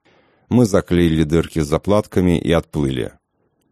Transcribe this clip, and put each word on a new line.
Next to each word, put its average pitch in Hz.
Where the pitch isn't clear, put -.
Мы 120
заклеили 87
дырки 78
заплатками 90
и -
отплыли. 67